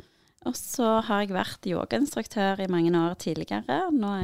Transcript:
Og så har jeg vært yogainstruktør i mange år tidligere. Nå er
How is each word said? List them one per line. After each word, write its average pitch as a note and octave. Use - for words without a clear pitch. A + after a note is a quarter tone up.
Og B3
så A3
har G#3
jeg F#3+
vært -
yogainstruktør G3+
i F#3
mange E3+
år E3+
tidligere. G3
Nå G#3+
er G3